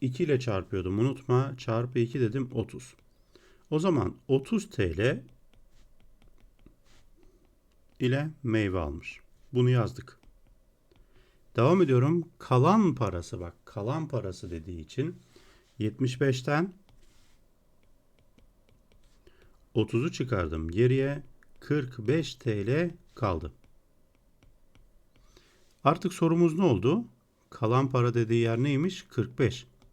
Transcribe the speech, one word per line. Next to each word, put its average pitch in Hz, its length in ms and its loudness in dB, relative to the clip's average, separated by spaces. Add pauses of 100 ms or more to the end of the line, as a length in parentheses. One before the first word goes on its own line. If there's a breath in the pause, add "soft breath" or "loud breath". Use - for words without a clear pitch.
iki 131 220 -2
ile 147 160 2
çarpıyordum. 98 600 -2
Unutma, 131 580 0
çarpı 120 420 -2
iki 120 200 -2
dedim, 123 340 -2
otuz. - 420 -8 (760 soft breath)
O 156 100 0
zaman 156 360 0 (120)
otuz 139 420 0
T 87 280 -2
L 135 260 0 (2750)
ile 135 300 0 (140)
meyve 107 360 0
almış. 76 400 -8 (340)
Bunu 123 160 4
yazdık. - 500 -2 (1400 soft breath)
Devam 160 260 6
ediyorum. 147 480 2 (100)
Kalan 160 560 4
parası, 95 440 -4
bak, 85 260 -14
kalan 139 420 -6
parası 98 440 -8
dediği 85 280 -10
için 139 360 -6 (640 soft breath)
yetmiş 127 420 -2
beşten 147 520 0 (3000 soft breath)
otuzu 120 380 0
çıkardım. 82 600 -2
Geriye 131 520 2 (360)
kırk 139 400 -4
beş 139 360 -2
T 104 320 -4
L 165 240 0 (240)
kaldı. 92 360 -2 (2250 soft breath)
Artık 160 300 2
sorumuz 165 440 2
ne 196 60 2
oldu? 143 420 2 (460)
Kalan 123 380 2
para 120 240 2
dediği 117 280 2
yer 117 220 0
neymiş? 147 460 -2
Kırk - 300 -4
beş. - 280 0 (260)